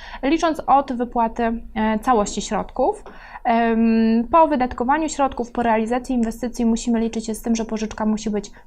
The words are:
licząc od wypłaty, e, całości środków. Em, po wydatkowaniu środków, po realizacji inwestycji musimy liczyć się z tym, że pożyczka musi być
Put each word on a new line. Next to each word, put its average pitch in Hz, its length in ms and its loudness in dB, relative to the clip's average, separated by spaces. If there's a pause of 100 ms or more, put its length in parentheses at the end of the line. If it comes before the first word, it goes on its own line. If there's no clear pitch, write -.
(240)
licząc 320 440 0
od 269 260 4
wypłaty, 233 500 -2 (320)
e, 220 240 0
całości 208 420 0
środków. - 600 -2 (400)
Em, 226 880 2
po 320 160 6
wydatkowaniu 269 640 0
środków, 269 420 -2
po 240 120 -2
realizacji 233 520 0
inwestycji 233 500 -2
musimy 226 340 2
liczyć 226 260 -2
się 220 100 -4
z - 60 -10
tym, 226 140 0
że 220 100 -2
pożyczka 214 400 -4
musi 214 240 -2
być 208 220 -4 (160)